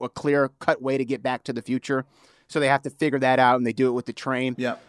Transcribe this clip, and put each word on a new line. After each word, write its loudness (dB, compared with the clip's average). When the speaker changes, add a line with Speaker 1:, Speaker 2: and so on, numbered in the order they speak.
Speaker 1:
a -6
clear-cut 0
way -2
to -2
get -4
back -4
to -6
the -6
future. -4
So -4
they 2
have 4
to -6
figure 0
that 4
out, 6
and 0
they -2
do 2
it 2
with -4
the -8
train. -4
Speaker 2:
Yeah. -4